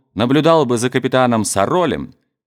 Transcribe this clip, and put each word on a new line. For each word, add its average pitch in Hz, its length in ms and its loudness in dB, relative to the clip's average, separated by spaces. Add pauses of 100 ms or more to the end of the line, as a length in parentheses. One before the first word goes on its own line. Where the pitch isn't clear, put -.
(140)
наблюдал 143 520 2
бы 120 120 0
за 120 120 -2
капитаном 127 540 0
Соролем, 98 720 -2 (340)